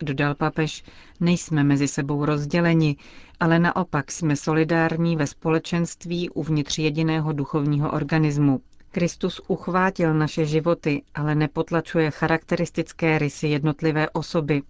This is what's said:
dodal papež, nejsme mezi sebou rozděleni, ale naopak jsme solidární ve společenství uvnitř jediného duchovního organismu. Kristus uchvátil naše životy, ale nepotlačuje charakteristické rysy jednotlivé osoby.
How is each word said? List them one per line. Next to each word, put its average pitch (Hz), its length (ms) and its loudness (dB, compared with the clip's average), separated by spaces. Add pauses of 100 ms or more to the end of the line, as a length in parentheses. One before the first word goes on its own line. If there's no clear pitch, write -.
dodal 143 320 -2
papež, 156 500 -2 (360)
nejsme 170 440 2
mezi 143 240 4
sebou 143 360 -2
rozděleni, 151 720 2 (440)
ale 165 180 4
naopak 170 540 -2
jsme 147 240 0
solidární 165 800 0
ve 151 100 0
společenství 170 1040 -4
uvnitř 151 480 -2
jediného 156 540 0
duchovního 147 600 0
organismu. 147 680 2 (300)
Kristus 180 580 -4
uchvátil 185 680 0
naše 156 320 0
životy, 156 560 0 (120)
ale 151 200 -2
nepotlačuje 160 760 0
charakteristické 160 1080 -2
rysy 147 300 -2
jednotlivé 151 600 0
osoby. 151 600 -2